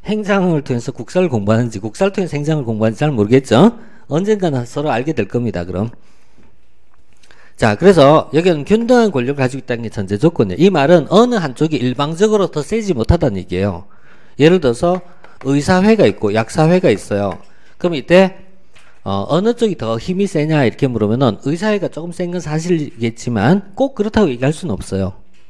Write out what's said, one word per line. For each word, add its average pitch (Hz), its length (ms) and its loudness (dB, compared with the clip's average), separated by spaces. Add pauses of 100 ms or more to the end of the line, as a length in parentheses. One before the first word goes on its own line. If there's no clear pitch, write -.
행장을 190 580 0
통해서 123 300 -4
국사를 180 340 -2
공부하는지, 110 520 0
국사를 190 340 -4
통해서 170 240 -4
행장을 147 260 -2
공부하는지 110 360 -2
잘 147 120 0
모르겠죠. 127 640 4 (300)
언젠가는 170 580 -2
서로 147 240 -6
알게 131 240 -2
될 107 140 -4
겁니다, 101 380 -4
그럼. 92 240 -4 (1700)
자, 107 200 0
그래서 156 580 6
여기는 156 320 2
균등한 233 460 2
권력을 131 240 -2
가지고 135 240 -2
있다는 120 240 -6
게 110 60 -6
전제 101 280 -4
조건이에요. 104 420 0
이 180 100 6
말은 160 400 4
어느 240 260 4
한쪽이 156 420 -2
일방적으로 160 720 0
더 151 140 -4
세지 202 340 -4
못하다는 127 420 0
얘기예요. 90 480 -4 (540)
예를 165 200 6
들어서 170 420 0 (440)
의사회가 185 640 2
있고 101 260 0
약사회가 160 560 2
있어요. 101 480 -2 (400)
그럼 175 160 -2
이때, 180 460 2 (640)
어, 98 260 -4
어느 196 240 0
쪽이 220 240 -2
더 113 200 -4
힘이 185 300 -2
세냐, 151 380 0
이렇게 110 220 -2
물으면은 113 560 0
의사회가 180 460 -2
조금 170 220 -10
센 175 200 -6
건 180 100 -6
사실이겠지만 151 1300 -2
꼭 269 200 -2
그렇다고 208 340 0
얘기할 127 220 -2
수는 156 220 -6
없어요. 95 400 -6 (360)